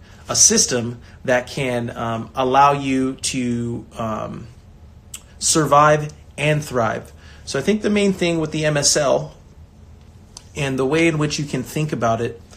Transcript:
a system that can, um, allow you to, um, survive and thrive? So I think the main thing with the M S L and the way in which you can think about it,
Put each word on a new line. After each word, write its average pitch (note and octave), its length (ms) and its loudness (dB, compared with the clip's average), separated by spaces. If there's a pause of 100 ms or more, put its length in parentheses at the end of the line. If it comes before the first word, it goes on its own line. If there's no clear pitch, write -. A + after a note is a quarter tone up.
(280)
a B2 80 -4
system A#2+ 640 2 (240)
that B2 240 0
can, B2 480 -4
um, A#2 400 -6
allow C3+ 380 4
you C3+ 420 -2
to, A#2+ 720 -4 (120)
um, A2 500 -8 (920)
survive D3+ 720 4 (260)
and D3 240 0
thrive? A#2 520 -4 (320)
So - 120 -4
I C#3 40 0
think G#3 200 0
the - 80 -2
main G3+ 220 2
thing E3+ 280 0
with D#3 120 -4
the D#3 140 -4
M D3+ 100 2
S C#3+ 220 2
L C#3+ 360 0 (1200)
and C3+ 240 -4
the C3+ 80 0
way D#3+ 220 2
in D#3+ 100 0
which D3+ 220 -2
you D3 60 -2
can C3 180 -4
think D#3 300 -4
about A2+ 260 0
it, A#2 220 -6 (160)